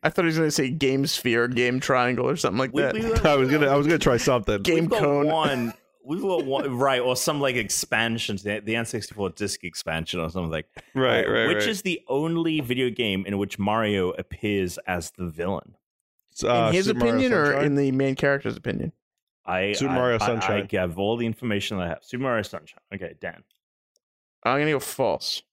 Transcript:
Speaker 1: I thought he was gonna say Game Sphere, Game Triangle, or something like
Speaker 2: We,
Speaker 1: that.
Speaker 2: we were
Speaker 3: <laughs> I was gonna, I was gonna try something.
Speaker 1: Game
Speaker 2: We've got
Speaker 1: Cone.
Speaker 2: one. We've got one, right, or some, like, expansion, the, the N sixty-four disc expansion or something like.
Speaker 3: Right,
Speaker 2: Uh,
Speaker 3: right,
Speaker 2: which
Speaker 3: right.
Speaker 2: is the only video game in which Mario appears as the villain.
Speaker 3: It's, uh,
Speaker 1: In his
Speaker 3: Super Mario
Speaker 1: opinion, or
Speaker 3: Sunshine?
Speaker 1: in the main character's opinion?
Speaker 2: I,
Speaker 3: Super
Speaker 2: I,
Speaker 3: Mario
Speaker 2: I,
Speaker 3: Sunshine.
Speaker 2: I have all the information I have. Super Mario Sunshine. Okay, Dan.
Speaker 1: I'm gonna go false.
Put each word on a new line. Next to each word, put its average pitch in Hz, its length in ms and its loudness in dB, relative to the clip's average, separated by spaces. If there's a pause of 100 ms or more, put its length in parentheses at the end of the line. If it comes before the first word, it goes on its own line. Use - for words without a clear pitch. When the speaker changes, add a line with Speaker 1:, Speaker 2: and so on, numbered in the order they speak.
Speaker 1:
I - 60 2
thought 175 140 0
he 170 40 4
was 160 100 0
gonna 160 140 2
say - 180 0
Game 139 380 2
Sphere, 120 400 0
Game 123 320 0
Triangle, 127 480 2
or 135 80 2
something 113 240 -2
like 131 140 0
Speaker 2:
We, 143 80 0
Speaker 1:
that. 135 120 2
Speaker 2:
we 220 120 -2
were 220 120 2
Speaker 3:
<laughs> - 80 0
I 147 120 6
was 131 120 4
gonna, 147 180 4
I 139 100 4
was 143 100 2
gonna 160 120 4
try 127 180 4
something. 113 460 2
Speaker 1:
Game 165 180 2
Speaker 2:
We've 165 80 0
got 226 100 2
Speaker 1:
Cone. 143 280 2
Speaker 2:
one. 139 460 0 (300)
We've 156 180 -4
got 180 220 0
one, 135 340 -2
right, 135 220 2
or 123 160 0
some, 147 240 -2
like, 135 160 0
expansion, 113 880 -2
the, 104 160 -4
the 107 160 -4
N 117 100 -2
sixty-four 101 440 -4
disc - 340 -6
expansion 82 560 -6
or 82 100 -4
something 85 220 -4
like. 78 160 -6 (260)
Speaker 3:
Right, 120 320 2
Speaker 2:
Uh, 110 60 0
Speaker 3:
right, 113 160 2
Speaker 2:
which 190 120 2
Speaker 3:
right. 208 100 0
Speaker 2:
is 202 140 -6
the 180 260 -4
only 160 500 0
video 127 300 0
game 101 360 0
in 101 120 -2
which 98 200 -2
Mario 104 520 2
appears 92 680 -4 (100)
as 87 240 -4
the 90 160 -8
villain. 85 480 -6 (580)
Speaker 3:
It's, - 100 -10
uh, 120 240 2
Speaker 1:
In - 60 2
his 190 140 2
Speaker 3:
Super - 120 2
Mario - 160 4
Speaker 1:
opinion, 254 160 4
or 170 140 4
Speaker 3:
Sunshine? 143 200 2
Speaker 1:
in 143 100 2
the 139 180 2
main 135 220 2
character's 139 420 -2
opinion? - 340 -4 (540)
Speaker 2:
I, 92 260 0
Speaker 3:
Super 135 220 -2
Speaker 2:
I, - 20 0
Speaker 3:
Mario 123 240 2
Speaker 2:
I, 107 60 0
Speaker 3:
Sunshine. 101 440 0
Speaker 2:
I - 120 -4
have 87 180 -2
all 104 160 0
the 117 100 -2
information 107 540 -4
I 87 80 -2
have. 80 140 -6
Super 127 220 -8
Mario 120 200 0
Sunshine. 80 360 -14 (140)
Okay, 90 280 -10
Dan. 85 200 -12 (1040)
Speaker 1:
I'm 131 140 0
gonna 151 120 0
go 139 100 0
false. - 600 -4 (120)